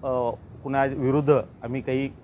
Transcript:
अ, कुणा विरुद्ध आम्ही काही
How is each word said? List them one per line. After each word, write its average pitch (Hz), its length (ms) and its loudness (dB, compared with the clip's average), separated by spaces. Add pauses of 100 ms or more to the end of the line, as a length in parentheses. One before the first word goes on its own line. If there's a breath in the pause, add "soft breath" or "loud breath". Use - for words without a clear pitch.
अ, 127 260 -2 (320)
कुणा 135 220 0
विरुद्ध 139 560 4 (220)
आम्ही 123 180 -6
काही 135 300 -2 (140)